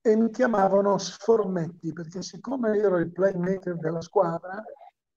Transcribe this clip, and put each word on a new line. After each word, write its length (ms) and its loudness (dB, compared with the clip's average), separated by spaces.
e 140 4
mi 140 2
chiamavano 680 2
Sformetti, 920 -2
perché 300 -12
siccome 560 -4
ero 220 4
il 120 -2
playmaker 640 0
della 240 -4
squadra, 640 -2